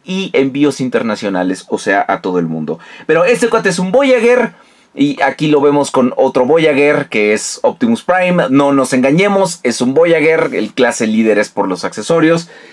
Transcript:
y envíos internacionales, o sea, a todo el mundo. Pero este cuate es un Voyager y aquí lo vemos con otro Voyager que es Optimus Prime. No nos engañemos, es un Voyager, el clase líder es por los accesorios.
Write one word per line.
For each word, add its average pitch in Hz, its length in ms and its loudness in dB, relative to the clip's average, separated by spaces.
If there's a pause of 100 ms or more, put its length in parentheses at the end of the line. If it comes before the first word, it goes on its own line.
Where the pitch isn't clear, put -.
y 185 300 -6
envíos 135 480 0
internacionales, 104 880 -4
o 104 100 -4
sea, 101 260 0
a 95 160 -2
todo 90 180 -2
el 85 60 -2
mundo. 80 340 -6 (280)
Pero 165 160 2
este 233 240 0
cuate 220 220 0
es 175 100 -2
un 185 140 -4
Voyager 247 600 2 (420)
y 139 280 0
aquí 139 240 -2
lo 147 140 2
vemos 143 280 2
con 127 280 0
otro 127 280 2
Voyager 147 640 2
que 107 260 0
es - 300 -6
Optimus 113 400 -2
Prime. 180 460 0
No 143 240 2
nos 135 180 0
engañemos, 175 720 0
es 120 160 -2
un 127 140 0
Voyager, 160 600 2
el 104 200 -4
clase 120 340 0
líder 110 320 2
es 104 80 0
por 98 220 -4
los 92 160 -6
accesorios. 165 640 0 (240)